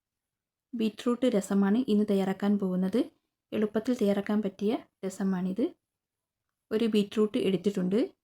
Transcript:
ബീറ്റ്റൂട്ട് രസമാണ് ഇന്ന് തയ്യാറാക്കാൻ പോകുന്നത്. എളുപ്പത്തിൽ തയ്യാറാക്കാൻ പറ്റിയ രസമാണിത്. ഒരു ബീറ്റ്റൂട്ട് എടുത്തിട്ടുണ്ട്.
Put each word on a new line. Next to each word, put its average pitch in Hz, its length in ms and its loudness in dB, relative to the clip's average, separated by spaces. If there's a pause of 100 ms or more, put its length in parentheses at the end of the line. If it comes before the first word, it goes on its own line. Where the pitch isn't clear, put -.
(720)
ബീറ്റ്റൂട്ട് 233 520 -2
രസമാണ് 202 640 2
ഇന്ന് 208 200 4
തയ്യാറാക്കാൻ 196 500 0
പോകുന്നത്. 190 420 0 (520)
എളുപ്പത്തിൽ 214 420 -2
തയ്യാറാക്കാൻ 202 480 0
പറ്റിയ 208 360 -4 (220)
രസമാണിത്. 190 680 -4 (1040)
ഒരു 220 140 0
ബീറ്റ്റൂട്ട് 214 520 0
എടുത്തിട്ടുണ്ട്. 190 600 0 (240)